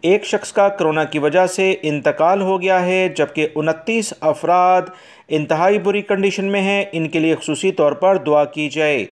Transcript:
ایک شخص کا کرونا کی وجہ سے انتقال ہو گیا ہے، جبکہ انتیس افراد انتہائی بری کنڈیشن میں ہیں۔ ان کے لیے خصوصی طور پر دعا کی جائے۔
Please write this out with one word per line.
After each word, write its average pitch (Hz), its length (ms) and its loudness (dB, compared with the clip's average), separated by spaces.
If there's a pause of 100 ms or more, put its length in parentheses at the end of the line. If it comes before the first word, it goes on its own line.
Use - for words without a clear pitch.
ایک 196 240 2
شخص - 280 -4
کا 202 160 4
کرونا 160 360 0
کی 151 140 -6
وجہ 151 280 2
سے 190 360 0
انتقال 156 580 0
ہو 185 220 0
گیا 185 240 2
ہے، 185 220 0
جبکہ 156 460 -2
انتیس 160 680 -4
افراد 180 600 2 (460)
انتہائی 160 500 0
بری 202 240 -2
کنڈیشن 196 420 -2
میں 196 160 0
ہیں۔ 196 320 0
ان 165 160 -4
کے 160 100 -2
لیے 160 160 2
خصوصی 156 380 -4
طور 151 200 2
پر 190 240 2
دعا 151 280 2
کی 147 240 -6
جائے۔ 143 380 0 (120)